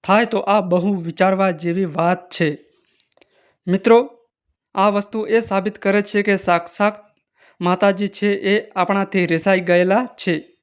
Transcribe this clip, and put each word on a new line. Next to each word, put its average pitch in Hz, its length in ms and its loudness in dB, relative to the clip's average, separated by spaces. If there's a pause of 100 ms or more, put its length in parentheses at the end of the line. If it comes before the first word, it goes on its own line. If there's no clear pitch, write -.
થાય, 214 220 2
તો 226 120 -4
આ 202 240 2
બહુ 180 340 0
વિચારવા 185 560 0
જેવી 170 340 -4
વાત 170 440 -2
છે. 151 280 -2 (1080)
મિત્રો, 226 420 4 (680)
આ 202 140 2
વસ્તુ 202 360 -4
એ 226 140 0
સાબિત 202 380 -4
કરે 202 240 0
છે 202 200 -2
કે 202 160 0
સાક્ષાત 185 560 0 (680)
માતાજી 190 460 2
છે 202 200 -4
એ 202 420 -2
આપણાથી 190 560 0
રિસાઈ 175 340 2
ગયેલા 180 460 2
છે. 165 340 -4 (240)